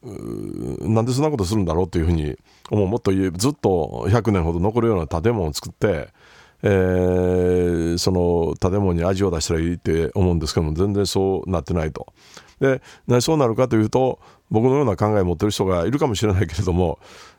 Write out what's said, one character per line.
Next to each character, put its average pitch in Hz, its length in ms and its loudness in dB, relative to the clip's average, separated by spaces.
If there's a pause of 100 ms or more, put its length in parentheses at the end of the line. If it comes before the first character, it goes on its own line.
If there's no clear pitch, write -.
う、 57 840 -10
な 110 140 2
ん - 20 -2
で 127 80 -2
そ 127 80 0
ん 151 40 2
な 156 60 0
こ 147 60 -2
と 98 80 0
す 92 100 -2
る 110 60 2
ん 95 40 0
だ 82 100 0
ろ 87 80 2
う 87 60 -2
と 90 100 -2
い 85 40 2
う 80 40 0
ふ - 20 2
う 87 40 4
に 76 240 -2 (340)
思 104 140 2
う。 - 20 0
も 104 100 -2
っ 113 40 -4
と 101 120 0
い 95 140 2
い、 92 60 -2
ず 95 180 -2
っ 143 100 -4
と 78 500 0
百 110 220 2
年 92 100 2
ほ 82 100 0
ど 87 80 -2
残 110 220 0
る 117 60 2
よ 110 60 2
う 92 40 0
な 80 80 -4
建 85 280 0
物 85 160 -2
を - 20 -6
作 - 160 -10
っ 85 40 -14
て、 87 360 -2 (580)
え - 0 - (1300)
ー、 87 40 -2
そ 95 120 -2
の 87 480 2
建 95 220 0
物 92 140 2
に 85 100 0
味 95 180 0
を 98 80 2
出 82 120 -2
し - 40 -4
た 87 80 -2
ら 82 60 0
い 82 40 0
い 85 100 -2
っ - 20 -6
て 82 380 -2
思 90 180 2
う - 20 2
ん 85 40 0
で 78 80 -4
す - 80 -4
け 90 60 0
ど 82 40 2
も、 78 80 -2
全 98 220 0
然 101 100 0
そ 95 420 0
う 92 40 -4
な 87 100 0
っ - 20 -4
て - 120 -4
な 82 100 0
い 78 80 -4
と。 - 140 -14 (520)
で、 135 220 0 (260)
な 123 100 2
ぜ 123 40 2
そ 160 140 0
う - 20 2
な 139 100 4
る 113 80 0
か 127 140 0
と 120 80 0
い 110 60 4
う 107 80 0
と、 127 280 0 (320)
僕 110 180 2
の 131 80 2
よ 147 60 2
う - 40 0
な 95 100 0
考 107 220 2
え - 20 4
を 92 60 2
持 87 80 0
っ - 20 -6
て 80 80 -2
る 107 60 2
人 101 160 -2
が 90 180 0
い 82 60 0
る 143 80 0
か 156 80 0
も 113 80 0
し 110 120 -2
れ 104 60 2
な 92 80 2
い 90 60 0
け 82 100 -8
れ 104 80 -2
ど 90 80 0
も、 87 260 0 (400)